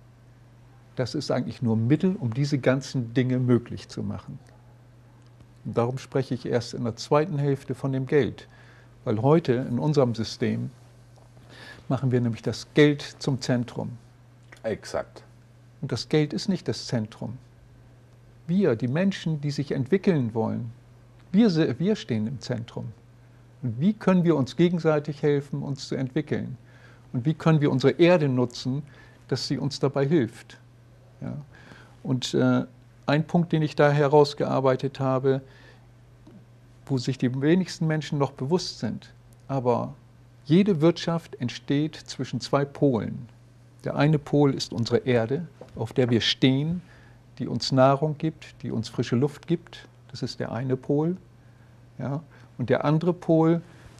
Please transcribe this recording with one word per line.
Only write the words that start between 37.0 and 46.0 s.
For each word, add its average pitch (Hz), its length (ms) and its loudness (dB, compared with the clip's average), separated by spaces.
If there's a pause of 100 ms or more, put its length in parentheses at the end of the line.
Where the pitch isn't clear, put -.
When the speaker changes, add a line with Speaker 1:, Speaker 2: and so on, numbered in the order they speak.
Speaker 1:
die 131 220 -2
wenigsten 165 460 2
Menschen 156 320 -2
noch 139 140 0
bewusst 165 460 -4
sind, - 340 -8 (340)
aber 123 480 -2 (500)
jede 185 360 4
Wirtschaft 165 600 0
entsteht 143 560 -2
zwischen - 440 -8
zwei 143 240 0
Polen. 117 640 -2 (560)
Der - 120 -4
eine 147 220 4
Pol 143 360 2
ist - 180 -8
unsere 117 260 0
Erde, 127 480 0 (300)
auf 113 160 -6
der 127 180 2